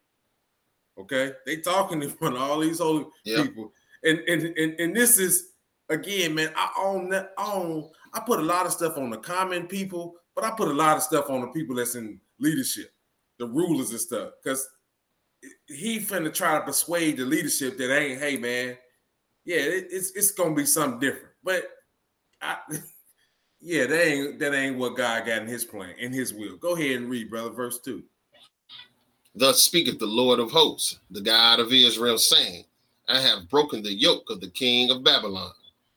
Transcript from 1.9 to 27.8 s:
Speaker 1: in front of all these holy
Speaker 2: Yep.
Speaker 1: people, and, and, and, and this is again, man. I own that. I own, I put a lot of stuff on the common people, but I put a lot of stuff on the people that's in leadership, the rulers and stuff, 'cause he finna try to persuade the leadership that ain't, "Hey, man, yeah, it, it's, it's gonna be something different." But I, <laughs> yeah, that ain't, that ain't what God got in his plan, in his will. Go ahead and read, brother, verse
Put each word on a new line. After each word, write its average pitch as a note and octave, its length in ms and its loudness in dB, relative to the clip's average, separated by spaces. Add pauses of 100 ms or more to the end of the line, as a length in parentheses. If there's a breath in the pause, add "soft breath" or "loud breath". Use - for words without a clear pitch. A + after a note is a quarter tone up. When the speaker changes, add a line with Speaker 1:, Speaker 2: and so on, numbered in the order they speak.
Speaker 1:
in C#3+ 80 -4
front C3+ 260 -2
of B2+ 60 -4
all C#3+ 180 0
these D#3+ 180 0
holy D#3 260 0 (200)
Speaker 2:
Yep. D3+ 200 2
Speaker 1:
people, A2+ 280 -8 (300 soft breath)
and, D#3+ 180 4
and, E3 220 0 (140)
and, D#3 240 0
and E3+ 160 -2
this A#3 220 6
is F#3 320 0 (400)
again, E3+ 440 -2
man. D#3 220 -2
I F#3+ 220 0
own F#3+ 320 -2
that. F#3+ 260 -2
I G3+ 160 -4
own, E3 380 -4 (240 soft breath)
I - 60 -6
put A#3 180 0
a D3+ 40 -2
lot F3 220 2
of E3+ 80 -2
stuff D#3+ 240 -2
on B2+ 140 -4
the A2 80 -8
common F3+ 480 -4
people, F#3+ 480 -8 (200 soft breath)
but G3+ 100 -2
I A3 80 -2
put G3+ 160 0
a C#3+ 40 0
lot D3+ 240 6
of - 60 -2
stuff C#3 260 2
on C3 140 -2
the A#2+ 60 -6
people C3 280 -4
that's B2 200 -2
in G#2+ 220 -10 (200)
leadership, C3 540 -2 (460)
the A#2+ 80 -6
rulers C3 440 0
and A2+ 100 -6
stuff, G2 300 -6 (120)
'cause C3+ 240 -4 (1000)
he A3 340 -4
finna E3 320 -4
try F3 260 2
to - 60 -4
persuade D3+ 540 0
the B2+ 80 -4
leadership C#3 500 -2
that B2+ 180 0
ain't, C#3+ 240 0
"Hey, C#3+ 200 -2
man, B2 400 -4 (680)
yeah, E3+ 140 -2
it, F3+ 320 -2
it's, F#3 220 -6
it's G3 180 2
gonna E3 240 0
be C#3+ 100 2
something C3+ 340 2
different." - 360 -2 (100)
But F3+ 240 -2 (720)
I, - 160 -6 (140)
<laughs> - 880 -18
yeah, D#3 260 0
that D#3+ 200 4
ain't, C#3+ 320 0
that C#3+ 160 0
ain't C3+ 240 0
what A#2+ 180 -2
God A2+ 300 0
got A2 160 -2
in A2 60 -12
his A#2 180 -6
plan, F#2 320 -12
in B2 120 -6
his B2+ 220 -4
will. G2+ 240 -10
Go F3 180 -2
ahead D3 220 0
and A#2+ 140 -6
read, A2+ 180 -6
brother, A2+ 220 -8
verse A#2+ 300 -6